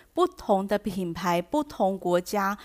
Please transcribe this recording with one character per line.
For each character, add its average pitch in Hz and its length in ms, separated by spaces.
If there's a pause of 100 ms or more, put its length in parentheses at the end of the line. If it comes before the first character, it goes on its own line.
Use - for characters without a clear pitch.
(120)
不 359 140
同 202 400
的 208 100
品 180 380
牌、 175 260
不 294 220
同 196 340
国 175 240
家 202 440